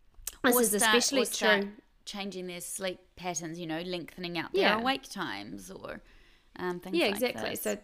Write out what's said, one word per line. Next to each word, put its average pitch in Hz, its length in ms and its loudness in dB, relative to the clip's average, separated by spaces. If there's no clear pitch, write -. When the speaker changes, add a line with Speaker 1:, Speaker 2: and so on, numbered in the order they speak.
Speaker 1:
this 247 120 6
Speaker 2:
Or 247 60 6
Speaker 1:
is 226 60 4
Speaker 2:
start, 202 140 2
Speaker 1:
especially 240 400 6
Speaker 2:
or - 40 4
start 202 360 4
Speaker 1:
true. 202 100 -6
Speaker 2:
changing 196 420 -8
their 175 140 -8
sleep 185 400 -6
patterns, 175 420 -6
you 175 80 -6
know, 160 160 -2
lengthening 175 560 -6
out 151 140 -4
their 190 100 4
Speaker 1:
Yeah. 190 180 4
Speaker 2:
awake 262 300 -2
times 135 600 -8
or, - 320 -12
um, 359 220 -4
things 190 160 -4
Speaker 1:
Yeah, 330 100 4
Speaker 2:
like 202 100 2
Speaker 1:
exactly. 240 340 -2
Speaker 2:
this. - 120 -6
Speaker 1:
So 208 220 -2